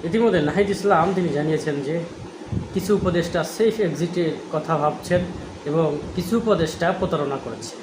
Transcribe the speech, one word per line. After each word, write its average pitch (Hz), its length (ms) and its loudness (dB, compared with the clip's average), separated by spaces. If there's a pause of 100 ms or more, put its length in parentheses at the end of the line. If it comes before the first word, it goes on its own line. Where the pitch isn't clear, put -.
ইতিমধ্যে 190 380 4
নাহিদ 175 280 2
ইসলাম 185 440 4
তিনি 180 160 0
জানিয়েছেন 151 520 0
যে 147 180 -2 (720)
কিছু 202 220 2
উপদেষ্টা 175 480 0
সেফ 220 360 2
এক্সিটের 165 520 0 (200)
কথা 156 260 0
ভাবছেন 151 440 2 (440)
এবং 151 320 2 (180)
কিছু 185 220 0
উপদেষ্টা 185 640 2
প্রতারণা 147 440 0
করেছে। 110 400 -10